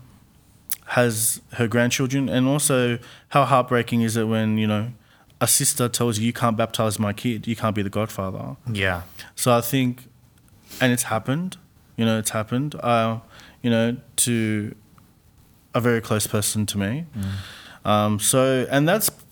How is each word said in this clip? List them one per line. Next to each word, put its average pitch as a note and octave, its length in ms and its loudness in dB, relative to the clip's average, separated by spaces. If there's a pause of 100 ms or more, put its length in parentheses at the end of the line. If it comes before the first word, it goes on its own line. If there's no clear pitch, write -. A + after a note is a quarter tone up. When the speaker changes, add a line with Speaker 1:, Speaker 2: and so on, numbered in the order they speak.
(880)
Speaker 1:
has A#2 520 2 (140)
her A#2+ 140 0
grandchildren? B2 600 0
And B2+ 200 2
also, B2+ 500 2 (300)
how C#3 160 4
heartbreaking B2 580 2
is A2+ 140 0
it A2 80 0
when, A2 340 0
you A2 80 0
know, G#2+ 260 0 (480)
a B2 60 2
sister - 420 2
tells A#2+ 300 0
you, A2+ 80 0
"You A#2 60 0
can't A2+ 240 0
baptize A2 420 0
my G#2+ 140 0
kid, G#2+ 340 -4
you A#2 80 -2
can't G#2+ 220 -2
be G#2 60 0
the G2 80 -4
godfather." G#2+ 680 -6 (140)
Speaker 2:
Yeah. F#2+ 320 0 (340)
Speaker 1:
So B2 200 4
I A#2 40 2
think, B2 480 -2 (720)
and B2+ 120 4
it's B2 120 0
happened, C#3 520 -2 (400)
you A2+ 80 0
know, A2+ 140 2
it's G#2+ 120 -4
happened, B2 460 -4
uh, A2+ 420 2 (440)
you A#2+ 80 0
know, A#2 260 2 (200)
to A2 580 0 (1000)
a B2 60 2
very A#2 200 2
close G#2+ 260 -2
person G#2+ 400 -2
to G2+ 120 -4
me. A#2 260 -2 (120)
Speaker 2:
Mm. - 720 -8
Speaker 1:
Um, G#2 300 2
so, C3 500 2
and C#3+ 180 2
that's, G#3 220 0 (200)